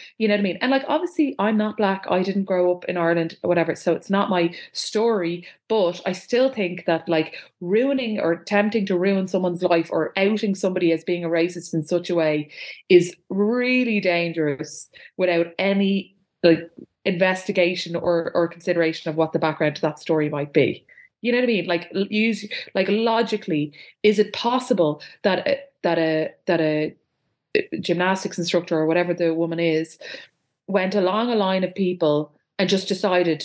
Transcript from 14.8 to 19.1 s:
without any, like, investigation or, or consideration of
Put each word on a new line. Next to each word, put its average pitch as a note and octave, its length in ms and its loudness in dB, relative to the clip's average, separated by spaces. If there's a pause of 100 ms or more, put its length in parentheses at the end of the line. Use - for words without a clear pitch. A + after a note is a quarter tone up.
without E3+ 300 2 (120)
any, G3 560 0 (260)
like, E3+ 260 4 (380)
investigation F#3 920 0
or, E3+ 360 0
or E3+ 140 2
consideration E3+ 640 -2
of D#3 80 -4